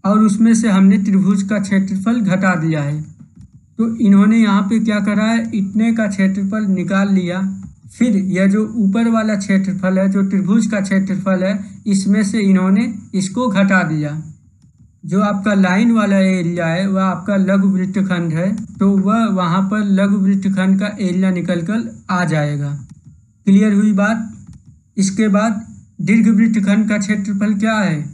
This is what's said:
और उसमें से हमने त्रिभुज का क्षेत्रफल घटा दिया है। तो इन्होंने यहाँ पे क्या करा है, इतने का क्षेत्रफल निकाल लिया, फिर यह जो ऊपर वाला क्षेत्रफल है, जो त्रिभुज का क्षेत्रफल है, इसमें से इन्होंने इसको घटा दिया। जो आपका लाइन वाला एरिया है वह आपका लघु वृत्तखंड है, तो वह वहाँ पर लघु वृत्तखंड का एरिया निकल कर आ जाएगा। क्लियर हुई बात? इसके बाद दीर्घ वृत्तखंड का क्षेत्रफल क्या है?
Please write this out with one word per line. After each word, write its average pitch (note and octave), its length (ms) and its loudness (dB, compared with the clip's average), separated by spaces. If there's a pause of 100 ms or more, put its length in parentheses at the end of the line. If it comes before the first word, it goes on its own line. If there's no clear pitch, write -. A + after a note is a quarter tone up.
और G#3 140 2
उसमें A3 360 4
से A3+ 160 2
हमने G3 280 6
त्रिभुज F#3+ 440 2
का G#3 180 -2
क्षेत्रफल G3+ 600 0
घटा F#3+ 360 0
दिया D#3 260 -2
है। D3+ 180 -4 (800)
तो A3+ 180 -2
इन्होंने G3+ 420 4
यहाँ G3+ 240 4
पे A3 180 0
क्या G#3 200 0
करा G#3 240 0
है, A3+ 260 -2
इतने A3 420 0
का A3+ 140 0
क्षेत्रफल G3 640 -2
निकाल F#3+ 440 0
लिया, F3+ 280 0 (520)
फिर A#3 240 0
यह F#3 300 0
जो G#3+ 200 2 (100)
ऊपर A3+ 320 0
वाला A3 280 0
क्षेत्रफल F#3+ 600 -2
है, G3 120 0
जो G3 120 0
त्रिभुज G3 440 0
का G#3 140 -2
क्षेत्रफल F#3+ 640 -2
है, G3+ 140 -2 (280)
इसमें G3+ 380 0
से A3 160 -2
इन्होंने G3 520 2 (220)
इसको A#3+ 340 -2
घटा G3 340 2
दिया। D3+ 380 -4 (840)
जो F3+ 140 0
आपका G#3 340 -2
लाइन G3 380 2
वाला G3+ 260 2
एरिया F3 480 0
है F3 220 -2
वह F#3+ 140 -2
आपका F#3 340 -2
लघु F#3+ 320 2
वृत्तखंड F#3 640 -2
है, E3+ 140 -2 (300)
तो G3 220 2
वह G#3+ 300 0
वहाँ F#3 340 0
पर G#3 300 -2
लघु G3 240 2
वृत्तखंड F#3+ 640 0
का - 60 -2
एरिया F#3 440 -2
निकल F3 300 -2
कर G#3 220 -4 (280)
आ F3+ 140 -2
जाएगा। D3 460 -2 (760)
क्लियर G3+ 280 4
हुई G#3+ 180 2
बात? G#3 380 -2 (680)
इसके G3+ 320 0
बाद G#3 320 0 (400)
दीर्घ G#3+ 280 2
वृत्तखंड A3 600 2
का G#3 100 -2
क्षेत्रफल G#3 560 -2
क्या A3 200 0
है? F3 240 0 (160)